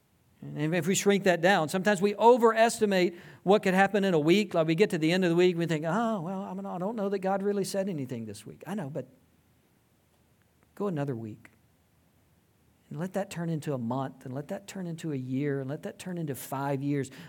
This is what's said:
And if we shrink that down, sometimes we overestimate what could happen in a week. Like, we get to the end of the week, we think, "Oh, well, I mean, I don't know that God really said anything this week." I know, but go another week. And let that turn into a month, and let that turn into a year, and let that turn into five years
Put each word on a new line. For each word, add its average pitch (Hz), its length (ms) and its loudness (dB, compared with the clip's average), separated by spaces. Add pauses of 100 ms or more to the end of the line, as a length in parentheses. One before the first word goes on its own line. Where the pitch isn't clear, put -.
(420)
And 147 340 -4
if 165 120 0
we 196 60 2
shrink 202 300 2
that 175 180 4
down, 170 280 4
sometimes 190 320 0
we 208 140 2
overestimate 220 1000 4 (280)
what 208 200 6
could 185 100 2
happen 196 300 4
in 190 100 2
a 156 60 4
week. 190 340 4
Like, 165 140 2
we 165 80 2
get 208 140 4
to 180 80 -2
the 156 140 2
end 185 120 2
of 180 60 4
the 165 80 2
week, 180 200 4
we 170 80 0
think, 160 220 -2
"Oh, 220 320 -2
well, 190 220 -8
I 196 120 -10
mean, 196 120 -10
I 190 120 -8
don't 208 200 -6
know 202 120 -2
that 196 100 -2
God 190 220 -2
really 202 220 0
said 190 240 -4
anything 131 380 -6
this 104 200 -14
week." - 220 -18
I 190 80 -8
know, 156 140 -8
but 143 180 -8 (1700)
go 202 120 -6
another 143 280 -2
week. 113 340 -12 (1400)
And 147 100 -10
let 185 140 -8
that 202 180 -6
turn 165 180 -6
into 151 240 -4
a 127 40 -4
month, 131 480 -6
and 127 100 -10
let 147 140 -10
that 196 180 -10
turn 190 180 -10
into 165 280 -6
a 135 40 -4
year, 135 440 -2
and 131 80 -8
let 156 140 -8
that 202 140 -12
turn 180 200 -10
into 147 180 -6
five 139 480 -4
years 143 260 -2 (200)